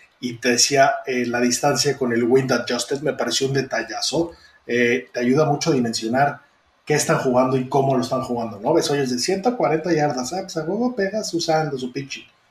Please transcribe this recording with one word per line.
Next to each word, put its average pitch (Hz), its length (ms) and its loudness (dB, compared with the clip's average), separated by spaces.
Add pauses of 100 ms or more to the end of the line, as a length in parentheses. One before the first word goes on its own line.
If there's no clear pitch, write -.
(200)
Y 123 180 -6
te 123 140 2
decía, 139 440 4 (100)
eh, 123 200 -2
la 120 140 -2
distancia 131 580 2
con 120 160 0
el 117 100 2
wind 131 260 4
adjusted 127 520 -2
me 143 100 0
pareció 127 340 -2
un 135 60 -2
detallazo. 127 800 -4 (340)
Eh, 120 460 0
te 127 80 -4
ayuda 135 260 4
mucho 147 240 0
a - 20 4
dimensionar 120 680 0 (420)
qué 151 100 2
están 147 240 2
jugando 131 380 2
y 127 120 -2
cómo 135 280 2
lo 123 60 0
están 127 200 -2
jugando, 113 380 -6
¿no? 131 120 -4
Ves 165 180 2
hoyos 139 200 0
de 123 80 -2
ciento 196 380 -2
cuarenta 160 360 0
yardas, 147 400 0
ah, 190 100 -6
pues 185 160 -10
a 156 40 -4
huevo 226 320 -2
pegas 202 400 -4
usando 156 420 0
su 123 160 -6
pitching, - 340 -10 (240)